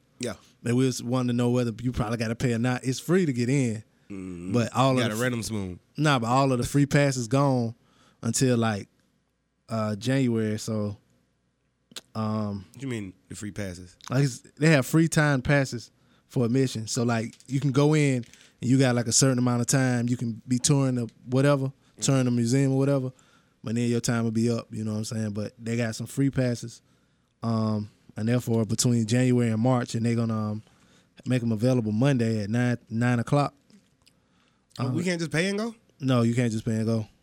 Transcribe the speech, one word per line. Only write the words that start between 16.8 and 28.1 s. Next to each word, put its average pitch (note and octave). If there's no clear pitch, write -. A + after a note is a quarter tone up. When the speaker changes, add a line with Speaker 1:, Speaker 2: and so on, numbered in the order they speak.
Speaker 2:
So, -
like, A#2
you C3+
can C#3+
go C#3+
in C3+
and A#2
you C3
got, B2+
like, A#2+
a A2
certain C3
amount B2
of A#2+
time. B2
You B2
can A#2
be B2
touring C3+
the A#2
whatever, C3+
Speaker 1:
Mm. -
Speaker 2:
touring C3+
the B2
museum B2+
or C3+
whatever. C3+
But A2
then A#2+
your A#2
time A#2
will A2+
be A2+
up, A#2
you A2+
know G#2+
what G#2+
I'm A2
saying? A2
But G#2
they A#2
got A2+
some -
free C#3
passes. B2
Um, A2